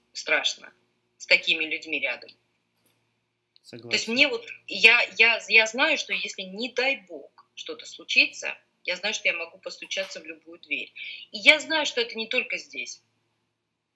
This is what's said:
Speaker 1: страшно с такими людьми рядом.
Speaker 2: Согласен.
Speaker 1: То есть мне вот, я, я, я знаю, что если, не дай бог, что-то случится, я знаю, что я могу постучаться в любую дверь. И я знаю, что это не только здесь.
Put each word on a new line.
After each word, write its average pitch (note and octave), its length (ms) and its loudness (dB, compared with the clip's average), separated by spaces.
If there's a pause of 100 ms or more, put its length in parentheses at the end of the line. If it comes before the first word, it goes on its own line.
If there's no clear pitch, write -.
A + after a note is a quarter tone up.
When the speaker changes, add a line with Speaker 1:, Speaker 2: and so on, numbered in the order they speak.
(120)
Speaker 1:
страшно - 600 -2 (460)
с - 80 -16
такими F3 380 4
людьми D#3 360 -4
рядом. B2+ 300 -6 (1300)
Speaker 2:
Согласен. A#2 280 -14
Speaker 1:
То - 60 2
есть - 120 -2
мне C4 200 4
вот, A#3 180 -6 (200)
я, A3+ 340 6 (160)
я, A3+ 320 4
я A3 180 6
знаю, C#4 320 2
что - 140 -6
если, G3 300 -6
не G3 300 -8
дай C4 240 0 (120)
бог, - 460 -18
что-то - 320 -12
случится, - 720 -2 (280)
я F3+ 120 -2
знаю, G#3 180 -4
что - 140 -4
я F3 60 2
могу E3+ 240 -12
постучаться - 600 -8
в D#3+ 40 -16
любую D#3+ 360 -18
дверь. C#3 320 -8 (380)
И G#3+ 80 -12
я C#4+ 220 6
знаю, D4 260 0
что B3 140 -2
это A#3 160 -4
не A3+ 120 -4
только A#3 300 -4
здесь. - 440 -12 (920)